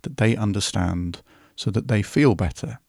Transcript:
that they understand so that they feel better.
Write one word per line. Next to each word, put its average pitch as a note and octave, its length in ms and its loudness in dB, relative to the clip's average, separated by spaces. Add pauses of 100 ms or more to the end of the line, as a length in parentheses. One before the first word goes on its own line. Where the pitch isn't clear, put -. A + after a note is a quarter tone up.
that - 160 -10
they A2+ 180 4
understand F2+ 840 -2 (340)
so - 160 -2
that A2 160 -2
they G#2+ 140 2
feel C#3 340 4
better. - 420 -4 (100)